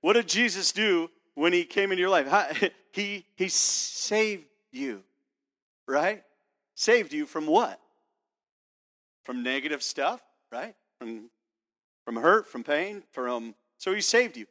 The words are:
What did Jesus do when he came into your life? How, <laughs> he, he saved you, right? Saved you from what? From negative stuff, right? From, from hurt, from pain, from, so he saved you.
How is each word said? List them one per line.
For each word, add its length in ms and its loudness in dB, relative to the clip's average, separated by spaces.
What 120 2
did 140 4
Jesus 440 0
do 380 0
when 180 2
he 100 2
came 280 -2
into 100 0
your 80 2
life? 180 4
How, 200 4
<laughs> 220 -16
he, 340 -6
he 120 -2
saved 960 0
you, 320 -8
right? 360 0
Saved 380 2
you 120 -4
from 200 -6
what? 340 2
From 200 -8
negative 400 -4
stuff, 380 -2
right? 240 -10
From, 300 -12
from 100 -8
hurt, 320 4
from 160 -12
pain, 480 -4
from, 440 -6
so 160 -4
he 80 -2
saved 340 2
you. 160 -14